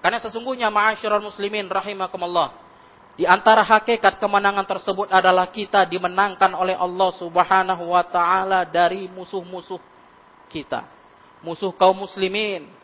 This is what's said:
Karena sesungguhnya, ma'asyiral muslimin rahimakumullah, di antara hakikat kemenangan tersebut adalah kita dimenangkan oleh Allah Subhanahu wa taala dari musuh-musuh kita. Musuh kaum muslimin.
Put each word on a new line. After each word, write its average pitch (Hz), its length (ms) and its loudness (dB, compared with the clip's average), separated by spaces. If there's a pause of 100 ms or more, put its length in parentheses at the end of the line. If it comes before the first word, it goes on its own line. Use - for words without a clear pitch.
Karena 220 200 -2
sesungguhnya, 233 480 -4
ma'asyiral 208 520 0
muslimin 208 440 -8
rahimakumullah, 180 880 -4 (640)
di - 80 -2
antara 208 400 6
hakikat 220 560 2
kemenangan 202 440 0
tersebut 196 440 -6
adalah 185 400 4
kita 196 400 0
dimenangkan 185 640 0
oleh 185 240 -2
Allah 180 400 0
Subhanahu 180 720 0
wa 175 160 2
taala 185 560 0
dari 175 480 0
musuh-musuh 180 720 -12 (680)
kita. 131 360 -8 (560)
Musuh 170 320 -6
kaum 190 240 4
muslimin. 190 720 -6 (140)